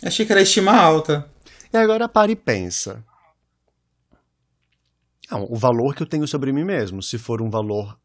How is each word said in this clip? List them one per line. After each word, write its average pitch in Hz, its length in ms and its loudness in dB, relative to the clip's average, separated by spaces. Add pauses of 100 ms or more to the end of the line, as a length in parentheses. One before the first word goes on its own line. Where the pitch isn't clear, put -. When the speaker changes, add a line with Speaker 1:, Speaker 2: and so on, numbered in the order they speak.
Speaker 1:
Achei 196 240 -2
que 220 60 0
era 196 100 6
estima 196 300 4
alta. 156 580 4 (420)
Speaker 2:
E 226 40 0
agora 220 320 2
para 214 240 4
e 214 40 -2
pensa. 98 680 -6 (2250)
Não, 123 200 -6
o 120 60 -6
valor 123 380 0
que - 80 -8
eu 151 40 -4
tenho 151 220 -4
sobre 135 240 -4
mim 143 100 -2
mesmo. 107 400 -6
Se - 160 -8
for 113 240 -6
um 113 80 -4
valor 104 540 -6